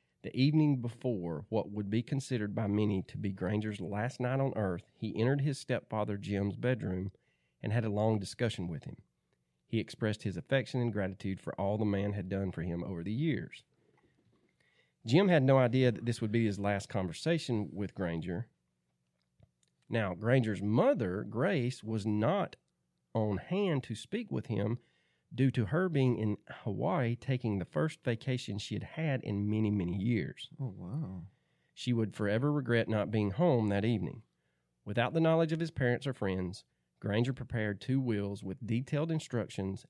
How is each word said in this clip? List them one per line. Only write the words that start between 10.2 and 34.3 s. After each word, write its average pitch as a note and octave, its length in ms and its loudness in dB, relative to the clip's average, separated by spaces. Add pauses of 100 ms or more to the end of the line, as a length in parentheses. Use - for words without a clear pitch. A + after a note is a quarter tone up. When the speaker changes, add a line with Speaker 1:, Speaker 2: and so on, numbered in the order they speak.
Speaker 1:
his F#2 140 -4
affection B2+ 420 -2
and A#2+ 140 0
gratitude F#2+ 480 -4
for - 180 -8
all G2 180 0
the A2 60 0
man G2+ 300 0
had F#2 160 -6
done G2 240 -2
for D#2+ 80 -6
him E2+ 240 -4
over E2+ 180 -6
the G2 80 -4
years. C#3 540 -4 (1400)
Jim E3 220 6
had D#3+ 160 6
no C3+ 140 8
idea B2+ 340 6
that A2 140 -6
this A#2 160 -2
would A2 100 -2
be A#2 140 4
his G2+ 120 2
last G2+ 300 0
conversation G#2 840 -2
with F#2+ 200 -6
Granger. E2+ 540 -4 (1400)
Now, G#2+ 240 0
Granger's A2 480 2
mother, A2+ 680 2
Grace, B2+ 540 -2
was G#2+ 220 -4
not A#2 500 0 (580)
on G#2+ 260 0
hand F3+ 440 0
to A2+ 120 -6
speak - 360 -8
with - 140 -4
him A2 340 -2 (560)
due B2+ 160 4
to A#2 140 0
her F3 240 0
being C3 280 4
in G#2 200 0 (260)
Hawaii A#2+ 540 0
taking A#2+ 420 -2
the F2+ 60 -2
first D#3 400 -2
vacation A#2 520 -2
she - 180 -6
had - 80 -4
had C#3+ 380 -2
in G#2 280 -2
many, G#2+ 200 2
many F#2+ 280 0
years. G2+ 520 -2 (120)
Speaker 2:
Oh, A#2 160 -6
wow. F#2 460 -8 (500)
Speaker 1:
She - 180 -4
would A2+ 240 0
forever A#2 380 2
regret A#2+ 340 2
not G#2 240 0
being G#2 200 2
home B2 360 4
that G2+ 160 2
evening. G#2+ 380 0 (640)